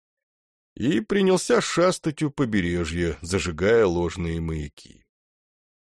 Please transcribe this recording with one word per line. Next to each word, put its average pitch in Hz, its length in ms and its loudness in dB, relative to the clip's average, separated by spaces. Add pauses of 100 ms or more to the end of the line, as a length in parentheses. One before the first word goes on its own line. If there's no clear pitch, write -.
(760)
И 160 260 0
принялся 196 600 2
шастать 170 640 0
у 147 60 -2
побережья, 87 920 -2
зажигая 92 680 2
ложные 85 540 -2
маяки. 80 680 -10 (760)